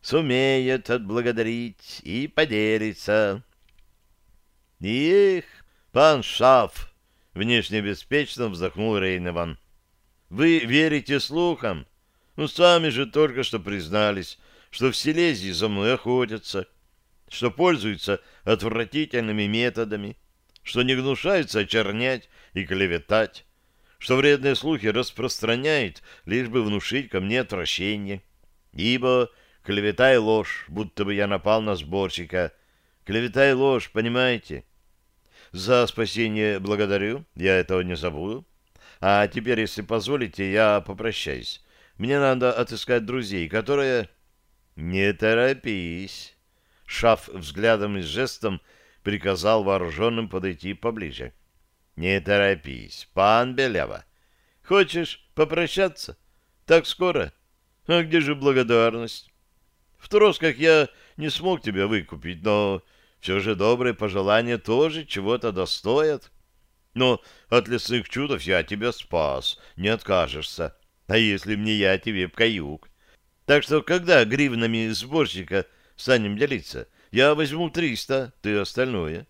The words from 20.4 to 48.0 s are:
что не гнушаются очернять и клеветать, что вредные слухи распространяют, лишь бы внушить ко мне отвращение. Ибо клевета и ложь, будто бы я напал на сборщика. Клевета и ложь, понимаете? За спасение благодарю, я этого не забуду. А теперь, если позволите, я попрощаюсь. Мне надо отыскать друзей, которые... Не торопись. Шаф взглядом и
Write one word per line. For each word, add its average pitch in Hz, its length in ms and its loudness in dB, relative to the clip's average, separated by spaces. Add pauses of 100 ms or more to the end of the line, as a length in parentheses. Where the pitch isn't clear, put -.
что - 200 -2
не 131 120 2
гнушаются 135 680 0
очернять 110 680 -2 (240)
и 95 120 -4
клеветать, 95 840 0 (520)
что - 180 0
вредные 139 380 4
слухи 131 320 -4
распространяют, 117 1160 -2 (220)
лишь 117 240 -2
бы 120 140 0
внушить 107 460 -2
ко 95 120 -2
мне 107 200 0
отвращение. 98 840 -4 (500)
Ибо 123 580 0 (320)
клевета 104 500 2
и 127 40 6
ложь, 110 520 0
будто 101 360 -6
бы 101 100 -2
я 101 120 0
напал 101 360 0
на 107 140 -2
сборщика. 87 760 -4 (520)
Клевета 120 440 2
и 139 40 6
ложь, 131 400 2
понимаете? 117 720 -2 (880)
За 117 340 2
спасение 107 720 -2
благодарю, 101 640 -2 (120)
я 92 200 2
этого 92 240 0
не 90 160 -4
забуду. 90 480 -6 (560)
А 101 280 4
теперь, 113 320 -2
если 107 220 -4
позволите, 104 680 -4
я 104 280 4
попрощаюсь. 92 840 -8 (320)
Мне 127 220 0
надо 127 340 2
отыскать 117 540 -2
друзей, 101 420 -4
которые... 123 600 0 (640)
Не 92 380 -2
торопись. 110 1200 -2 (480)
Шаф - 440 0
взглядом 101 680 -2
и 95 60 -6